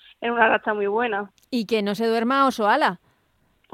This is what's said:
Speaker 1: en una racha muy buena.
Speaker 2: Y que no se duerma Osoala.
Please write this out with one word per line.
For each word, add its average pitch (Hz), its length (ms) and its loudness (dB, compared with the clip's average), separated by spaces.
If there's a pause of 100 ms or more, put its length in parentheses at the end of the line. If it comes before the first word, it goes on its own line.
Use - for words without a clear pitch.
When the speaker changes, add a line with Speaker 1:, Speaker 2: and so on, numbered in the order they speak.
(220)
Speaker 1:
en 240 100 -4
una 233 160 4
racha 214 260 0
muy 202 140 -2
buena. 208 420 -2 (200)
Speaker 2:
Y 233 160 -4
que 220 160 -2
no 202 140 -2
se 226 120 -2
duerma 240 400 2
Osoala. 233 540 0 (720)